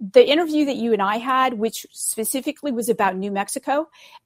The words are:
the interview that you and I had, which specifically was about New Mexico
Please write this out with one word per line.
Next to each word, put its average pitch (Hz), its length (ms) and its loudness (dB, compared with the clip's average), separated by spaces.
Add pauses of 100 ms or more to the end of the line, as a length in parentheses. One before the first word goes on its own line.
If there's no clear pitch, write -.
the 220 240 6
interview 302 380 2
that 277 120 -2
you 226 180 0
and 196 80 0
I 208 160 0
had, 254 400 0
which 214 340 -4
specifically 269 800 -6
was 233 160 -4
about 190 300 0
New 202 120 -6
Mexico 262 600 -4 (360)